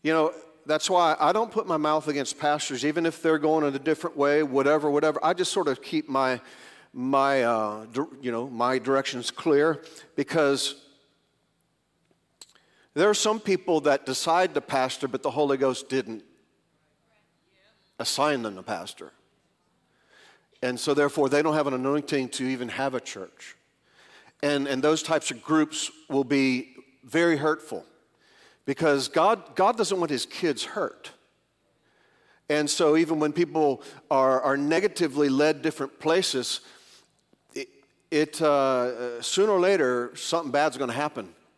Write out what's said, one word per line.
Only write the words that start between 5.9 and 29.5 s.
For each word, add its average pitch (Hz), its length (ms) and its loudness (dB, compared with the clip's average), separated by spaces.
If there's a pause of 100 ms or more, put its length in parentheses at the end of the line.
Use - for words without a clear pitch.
my, 131 320 0 (520)
my, 135 500 2
uh, 110 440 -2
dir-, 127 220 -6 (120)
you 123 120 -6
know, 117 160 -4
my 123 300 0
directions 131 520 -2
clear, 151 520 2 (340)
because 143 600 0 (2250)
there 185 160 4
are 208 40 2
some 214 260 0
people 175 420 0
that 143 240 2
decide 170 480 0
to 143 60 0
pastor, 131 480 -4
but 127 140 -6
the 143 80 -4
Holy 139 260 0
Ghost 131 320 -2
didn't 113 340 -6 (1800)
assign 135 440 0
them 104 140 -6
to 95 60 -16
pastor. 92 500 -10 (1500)
And 127 160 -4
so 147 140 -2
therefore, 143 380 2
they 147 100 4
don't 156 140 0
have 147 120 2
an 135 80 -2
anointing 139 560 -2
to 127 140 -6
even 127 240 -4
have 131 260 -4
a 120 60 -4
church. - 560 -16 (840)
And, 143 240 0
and 135 160 -2
those 156 200 2
types 156 280 -2
of 117 120 -12
groups 151 480 0 (200)
will 135 140 0
be 131 520 0 (260)
very 165 340 2
hurtful 151 480 -2 (840)
because 139 420 2
God, 190 480 2